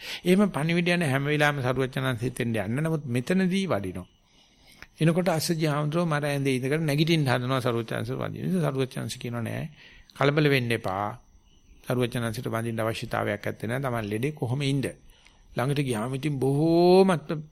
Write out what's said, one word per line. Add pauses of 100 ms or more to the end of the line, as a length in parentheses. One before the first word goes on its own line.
(200)
එහෙම
පණිවිඩ
යන
හැම
වෙලාවෙම
සරුවචනාංශ
හිතෙන්
යන්න.
නමුත්
මෙතනදී
වඩිනවා. (880)
එනකොට
අස්සජි
හාමුදුරුවෝ
මර
ඇඳේ
ඉඳගෙන
නැගිටින්න
හදනවා
සරුවචනාංශ
වඳින්න.
ඉතින්
සරුවචනාංශ
කියනවා
නෑ (500)
කලබල
වෙන්න
එපා. (760)
සරුවචනාංශට
වඳින්න
අවශ්‍යතාවයක්
නැත්තේ
නෑ.
Taman
ලෙඩේ
කොහොම
ඉන්න. (640)
ළඟට
ගියාම
ඉතින්
බොහෝමත් (220)